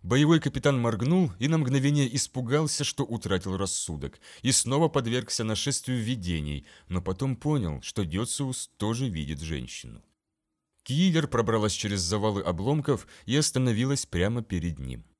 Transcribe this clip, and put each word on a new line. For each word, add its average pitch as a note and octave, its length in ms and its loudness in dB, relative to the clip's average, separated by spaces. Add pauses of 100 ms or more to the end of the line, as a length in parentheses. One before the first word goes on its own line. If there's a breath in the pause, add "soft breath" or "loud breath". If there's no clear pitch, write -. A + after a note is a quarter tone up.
Боевой D3 380 6
капитан C#3 400 2
моргнул A#2 580 2
и B2 100 0
на D#3+ 100 4
мгновение C#3 560 2
испугался, C#3 720 0
что - 200 -2
утратил F#2+ 520 -2
рассудок, D#2+ 640 -4 (220 loud breath)
и B2+ 100 2
снова D3 360 2
подвергся A#2+ 560 -2
нашествию B2 580 -2
видений, E2+ 640 -2 (220 loud breath)
но F2+ 120 -2
потом A2+ 360 -2
понял, G2+ 460 -2
что - 220 -4
Дециус B2 720 -4
тоже A#2 320 -2
видит D2+ 320 -6
женщину. B1+ 600 -10 (840)
Киллер D#3+ 420 2
пробралась A2 460 2
через G2+ 280 -2
завалы G2+ 420 0
обломков A#2+ 640 0 (180 loud breath)
и A#2+ 100 -2
остановилась C3 720 2
прямо G#2+ 360 0
перед E2+ 360 -2
ним. B1 260 -10 (160)